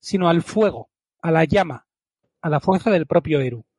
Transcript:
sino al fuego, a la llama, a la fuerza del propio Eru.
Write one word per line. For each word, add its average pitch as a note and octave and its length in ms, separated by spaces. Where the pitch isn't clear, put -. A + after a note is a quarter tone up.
sino F#3 280
al E3+ 140
fuego, - 480
a E3+ 80
la D#3+ 140
llama, D#3 420
a F3 100
la D3 100
fuerza F#3+ 300
del E3+ 160
propio D#3 340
Eru. A#2+ 240